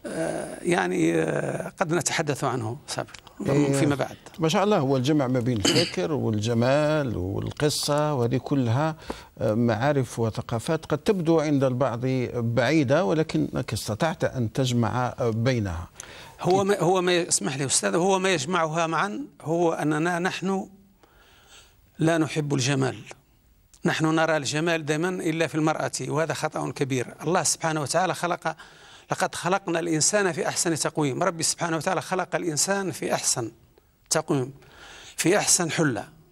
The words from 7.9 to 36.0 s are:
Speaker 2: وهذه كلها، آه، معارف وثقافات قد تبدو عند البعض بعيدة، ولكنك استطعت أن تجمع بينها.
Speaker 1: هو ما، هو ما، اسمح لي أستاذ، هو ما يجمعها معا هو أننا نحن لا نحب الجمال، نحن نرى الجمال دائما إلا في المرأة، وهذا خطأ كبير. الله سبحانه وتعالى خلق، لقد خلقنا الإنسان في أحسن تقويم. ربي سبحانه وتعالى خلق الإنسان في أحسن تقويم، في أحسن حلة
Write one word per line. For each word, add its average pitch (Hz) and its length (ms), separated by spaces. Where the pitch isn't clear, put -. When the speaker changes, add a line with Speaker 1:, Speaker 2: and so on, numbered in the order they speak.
Speaker 2:
وهذه 127 240
كلها، 139 580
آه، 110 140
معارف 120 680
وثقافات 117 680
قد 151 120
تبدو 165 420
عند 143 240
البعض 123 360
بعيدة، 131 680
ولكنك 151 680
استطعت 127 500
أن 123 300
تجمع 120 680
بينها. 113 680
Speaker 1:
هو 190 220
ما، 202 160
هو 180 220
ما، 180 260
اسمح 156 300
لي 139 80
أستاذ، 196 300
هو 190 240
ما 190 140
يجمعها 160 540
معا 202 380
هو 165 320
أننا 165 460
نحن 190 500
لا 160 180
نحب 151 360
الجمال، 131 460
نحن 156 200
نرى 160 320
الجمال 156 480
دائما 156 240
إلا 165 380
في 151 80
المرأة، 156 360
وهذا 139 320
خطأ 147 380
كبير. 131 420
الله 165 200
سبحانه 156 380
وتعالى 165 320
خلق، 170 420
لقد 175 240
خلقنا 175 440
الإنسان 170 520
في 160 160
أحسن - 280
تقويم. 147 480
ربي 165 200
سبحانه 165 340
وتعالى 160 240
خلق 185 340
الإنسان 180 560
في - 220
أحسن - 380
تقويم، 139 440
في 185 200
أحسن 160 340
حلة 139 380